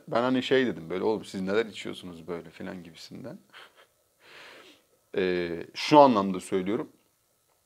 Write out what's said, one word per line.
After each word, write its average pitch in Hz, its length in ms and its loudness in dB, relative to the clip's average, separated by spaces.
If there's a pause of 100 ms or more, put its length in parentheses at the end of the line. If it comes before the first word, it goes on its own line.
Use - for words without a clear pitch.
ben 120 140 0
hani 127 200 0
şey 131 240 2
dedim 82 240 -6
böyle, 92 140 -4
"Oğlum 107 200 -2
siz - 160 -10
neler 101 260 0
içiyorsunuz 92 600 -12
böyle?" 82 240 -10
filan 92 320 -12
gibisinden. 87 600 -16
<laughs> - 60 -20 (1700)
Ee, 87 560 0
şu - 240 6
anlamda 101 420 8
söylüyorum. 98 520 -4 (720)